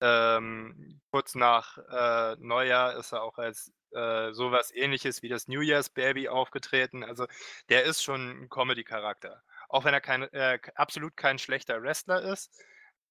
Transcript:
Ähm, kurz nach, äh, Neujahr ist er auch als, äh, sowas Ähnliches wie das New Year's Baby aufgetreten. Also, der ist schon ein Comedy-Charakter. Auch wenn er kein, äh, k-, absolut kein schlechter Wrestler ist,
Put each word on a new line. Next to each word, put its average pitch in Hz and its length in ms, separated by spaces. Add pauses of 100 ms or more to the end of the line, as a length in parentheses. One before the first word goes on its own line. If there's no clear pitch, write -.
Ähm, 113 1000 (100)
kurz - 240
nach, 120 440
äh, 117 600
Neujahr 123 580
ist 117 160
er 113 120
auch 113 140
als, 117 340 (180)
äh, 113 420
sowas 123 400
Ähnliches 135 500
wie 117 60
das 120 200
New 131 120
Year's 147 300
Baby 135 380
aufgetreten. 127 720
Also, 120 240 (420)
der 127 160
ist 156 200
schon 131 380
ein 127 60
Comedy-Charakter. 113 960 (260)
Auch 135 160
wenn 143 100
er 139 60
kein, 131 220 (100)
äh, 131 260
k-, - 180
absolut 151 400
kein 135 220
schlechter 127 440
Wrestler 156 400
ist, 190 280 (600)